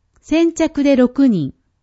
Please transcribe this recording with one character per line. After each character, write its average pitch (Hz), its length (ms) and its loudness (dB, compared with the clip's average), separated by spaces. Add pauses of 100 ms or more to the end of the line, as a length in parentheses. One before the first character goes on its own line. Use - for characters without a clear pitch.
(200)
先 330 320 -2
着 311 300 -4
で 277 140 2
六 254 320 0
人。 165 260 -4 (280)